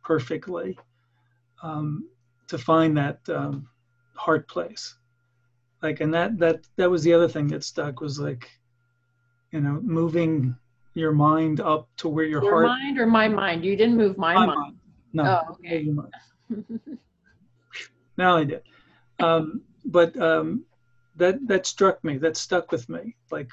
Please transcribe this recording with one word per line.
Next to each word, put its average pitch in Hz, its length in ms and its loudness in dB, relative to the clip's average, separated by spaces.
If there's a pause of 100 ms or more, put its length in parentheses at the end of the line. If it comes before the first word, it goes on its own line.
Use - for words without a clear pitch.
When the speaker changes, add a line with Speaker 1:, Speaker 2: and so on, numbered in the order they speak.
Speaker 1:
perfectly, 170 720 -4 (800)
um, 151 480 -8 (380)
to - 100 -10
find 160 400 2
that, 147 220 -2 (120)
um, 143 380 -6 (460)
heart 156 320 -2
place. - 480 -12 (880)
Like, 156 180 -6
and 156 140 0
that, 190 240 -2
that, 165 280 0 (100)
that 180 140 2
was 170 120 0
the 170 100 4
other 170 160 6
thing 151 200 -2
that 151 140 -6
stuck 147 380 -8
was, 143 180 -8
like, 143 300 -8 (1000)
you 156 100 -2
know, 143 220 0
moving 160 760 2 (380)
your 160 180 0
mind 156 480 4
up 156 280 -2 (100)
to 165 100 -6
where 156 160 0
your 156 180 -2
Speaker 2:
Your 202 100 4
Speaker 1:
heart 165 160 6
Speaker 2:
mind 269 300 -2
or 233 80 2
my 220 220 4
mind? 180 380 -2
You 196 100 0
didn't 226 220 4
move 196 180 2
my 170 160 0
Speaker 1:
My 185 140 4
Speaker 2:
mind. 151 140 -2
Speaker 1:
mind. 143 160 -12 (360)
No. 156 120 0
Speaker 2:
Oh, 165 280 0
okay. 165 300 -6
Speaker 1:
Your 151 120 -2
mind. - 1040 -12 (1160)
Now 180 220 4
I 156 60 2
did. - 180 -6 (580)
Um, 165 400 0 (240)
but, 175 340 2
um, 165 460 0 (520)
that, 190 320 0
that 190 180 0
struck - 360 0
me. 147 140 -4
That 156 220 -2
stuck - 340 -4
with 131 160 -6
me. - 260 -12 (160)
Like, 147 220 -10